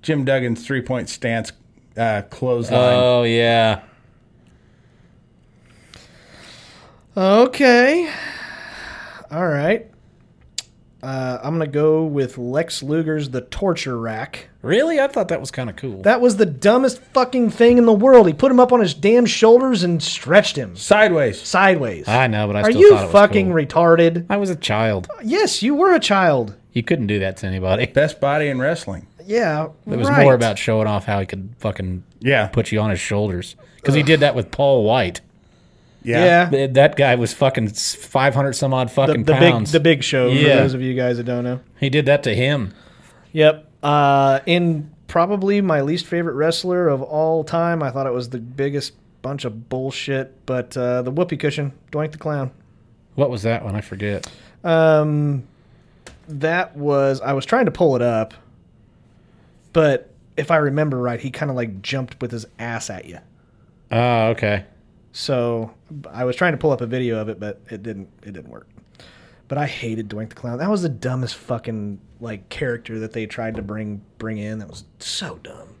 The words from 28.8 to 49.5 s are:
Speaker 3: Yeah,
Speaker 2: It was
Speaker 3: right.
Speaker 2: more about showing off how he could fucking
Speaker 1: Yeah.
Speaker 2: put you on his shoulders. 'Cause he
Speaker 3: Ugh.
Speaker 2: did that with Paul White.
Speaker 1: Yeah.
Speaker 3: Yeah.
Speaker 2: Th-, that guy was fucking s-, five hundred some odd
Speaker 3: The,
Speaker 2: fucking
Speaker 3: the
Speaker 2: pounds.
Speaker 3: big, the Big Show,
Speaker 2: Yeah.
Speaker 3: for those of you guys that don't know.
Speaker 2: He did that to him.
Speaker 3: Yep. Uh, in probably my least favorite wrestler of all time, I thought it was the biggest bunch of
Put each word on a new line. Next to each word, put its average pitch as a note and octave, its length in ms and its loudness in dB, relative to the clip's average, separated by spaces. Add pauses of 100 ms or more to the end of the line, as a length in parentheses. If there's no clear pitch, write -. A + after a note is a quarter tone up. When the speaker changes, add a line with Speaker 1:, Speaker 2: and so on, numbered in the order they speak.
Speaker 3:
Yeah, E3 440 -2 (200)
Speaker 2:
It G#3+ 80 -4
was - 100 0
Speaker 3:
right. C#4+ 140 4
Speaker 2:
more C3+ 140 8
about A2+ 240 -2
showing A2 280 0
off G#2 180 -2
how G2+ 140 -2
he F#2+ 60 -4
could G2 320 -12
fucking F#2 460 -6 (160)
Speaker 1:
Yeah. A#2+ 280 2
Speaker 2:
put - 240 -2
you G#2+ 80 0
on G#2+ 120 0
his F#2+ 80 -2
shoulders. G2+ 560 -4 (260)
'Cause C3+ 140 2
he D3+ 60 4
Speaker 3:
Ugh. C#3 60 0
Speaker 2:
did D#3 120 6
that C#3 160 2
with A#2+ 160 -4
Paul C#3 320 2
White. G#2+ 380 0 (840)
Speaker 1:
Yeah. A#2 220 2
Speaker 3:
Yeah. F3 240 6
Speaker 2:
Th-, C3+ 240 0
that C#3 220 6
guy C3 200 4
was A#2+ 180 -2
fucking C3 360 0
s-, - 260 -8
five C3+ 400 0
hundred C3+ 180 0
some C3 200 -2
odd B2+ 160 0
Speaker 3:
The, - 40 -14
Speaker 2:
fucking C#3 320 2
Speaker 3:
the D3+ 80 2
Speaker 2:
pounds. C3+ 380 4
Speaker 3:
big, - 20 -4
the D#3+ 100 4
Big D3+ 200 2
Show, B2+ 260 0
Speaker 2:
Yeah. C#3 280 4
Speaker 3:
for - 60 4
those C3 100 0
of B2+ 80 -6
you C3 140 -4
guys B2 220 -2
that A#2+ 80 -8
don't B2 180 -4
know. B2 160 -6 (200)
Speaker 2:
He C#3 100 -2
did C#3+ 180 0
that C#3+ 160 4
to A2+ 120 -2
him. B2+ 380 -2 (600)
Speaker 3:
Yep. D#3 340 2 (160)
Uh, C#3 600 2
in E3+ 460 0 (160)
probably G3 540 0
my D#3+ 200 0
least E3 240 -4
favorite E3+ 280 -4
wrestler E3 540 -2
of C#3 140 -2
all D#3 420 -2
time, E3+ 400 -2
I C3 80 -4
thought C3+ 160 -6
it B2 60 -4
was B2 160 -6
the B2+ 100 -10
biggest C#3 540 -6 (280)
bunch C#3 240 -10
of A2+ 240 -12